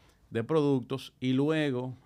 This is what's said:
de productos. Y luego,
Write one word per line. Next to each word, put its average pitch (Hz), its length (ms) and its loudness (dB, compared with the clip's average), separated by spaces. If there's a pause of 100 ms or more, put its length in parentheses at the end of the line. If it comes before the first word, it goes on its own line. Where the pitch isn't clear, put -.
(300)
de 113 140 -2
productos. 135 760 0
Y 127 140 0
luego, 135 720 0